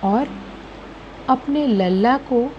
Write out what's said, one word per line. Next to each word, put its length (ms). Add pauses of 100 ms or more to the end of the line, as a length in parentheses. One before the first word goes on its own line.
और 180 (1000)
अपने 380
लल्ला 500
को 420